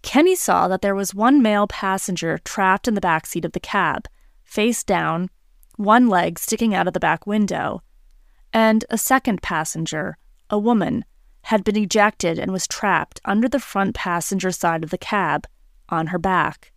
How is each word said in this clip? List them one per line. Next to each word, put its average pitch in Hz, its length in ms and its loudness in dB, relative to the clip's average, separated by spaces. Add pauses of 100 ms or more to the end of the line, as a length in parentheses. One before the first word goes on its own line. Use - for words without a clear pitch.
Kenny 349 340 4
saw 180 320 0
that 185 140 -2
there 196 120 0
was 196 200 -4
one 247 280 4
male 208 240 4
passenger 190 800 -4
trapped 190 420 2
in 226 80 0
the 196 60 -2
backseat 170 440 -2
of 165 80 -6
the 180 60 -6
cab, - 480 -2 (380)
face 226 400 -2
down, 170 460 -2 (460)
one 220 320 4
leg 170 300 2
sticking 220 360 -2
out 175 120 0
of 180 60 -2
the 180 80 -2
back 165 260 0
window, 202 560 -2 (720)
and 220 360 4
a 226 100 -2
second - 440 0
passenger, 160 760 -6 (320)
a 208 100 -2
woman, 208 460 2 (400)
had 208 200 0
been 208 120 0
ejected 202 600 0
and 190 140 -4
was 185 160 -4
trapped - 560 -2
under 220 240 2
the 262 100 -2
front - 360 -2
passenger 180 580 -4
side 165 320 -2
of 156 60 -10
the 180 80 -6
cab, 160 480 -2 (420)
on 160 200 -2
her 180 100 -4
back. 165 580 -2